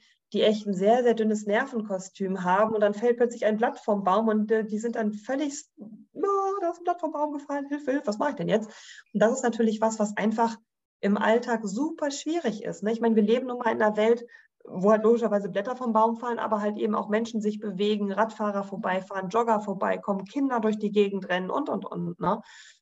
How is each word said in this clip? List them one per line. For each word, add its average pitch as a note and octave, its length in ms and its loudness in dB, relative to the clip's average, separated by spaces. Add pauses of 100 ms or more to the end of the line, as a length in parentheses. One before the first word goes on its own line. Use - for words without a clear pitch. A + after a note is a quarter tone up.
(320)
die G#3 100 0
echt G#3+ 240 4
ein G3+ 80 0
sehr, G#3+ 280 4
sehr A#3 120 4
dünnes G#3+ 320 0
Nervenkostüm G3+ 1000 -2
haben G#3 300 4
und G#3+ 60 0
dann G#3 140 4
fällt A#3+ 220 2
plötzlich A#3 300 0
ein G#3+ 100 2
Blatt A#3+ 240 0
vom G#3 240 0
Baum G#3 240 2
und, G#3+ 240 2
äh, A3 120 2
die G#3+ 140 -4
sind A#3 180 -4
dann G#3+ 180 -2
völlig C#4 400 -4
s-, - 240 -16
„Oh, - 420 -18 (400)
da E4+ 100 -2
ist F4 100 -6
ein F4 40 -12
Blatt F4 160 -2
vom D#4 120 -4
Baum D4 200 -2
gefallen, C#4+ 360 -6
Hilfe, C#4+ 240 -4
Hilfe, D4 160 -2
was G#3+ 100 -2
mach D4 120 0
ich C#4+ 60 -6
denn E3+ 120 -4
jetzt?“ A3 220 0 (440)
Und G#3 80 2
das A3+ 100 6
ist - 100 -4
natürlich A3+ 380 2
was, A3+ 180 0
was G#3 180 -2
einfach A3 400 0 (440)
im G3+ 160 2
Alltag A3+ 480 2
super C#4+ 460 -4
schwierig C#4+ 540 -4
ist, E3+ 180 -8
ne? G#3+ 100 0
Ich A3+ 80 -4
meine, A3+ 160 4
wir A3 60 6
leben A#3 240 2
nun B3 120 -6
mal A3+ 140 0
in A#3 100 0
einer G#3+ 140 4
Welt, A#3 280 4 (400)
wo F#3+ 260 2
halt G#3+ 140 6
logischerweise G#3+ 440 2
Blätter G3+ 280 -4
vom B3 160 -4
Baum A3 240 4
fallen, B3+ 220 -6
aber G#3+ 220 -2
halt G#3 160 -2
eben A3 180 0
auch G#3+ 140 -2
Menschen A3+ 320 -2
sich G#3+ 200 -2
bewegen, G3+ 520 -2
Radfahrer G3+ 520 -2
vorbeifahren, F#3 640 -6
Jogger A3+ 300 2
vorbeikommen, F#3+ 640 -4
Kinder C4 360 -2
durch G#3+ 180 0
die G#3 120 -2
Gegend G3 380 2
rennen F#3 220 -2
und, D4 180 -4
und, G3+ 180 -4
und, F3 340 -6
ne? G3 220 0 (400)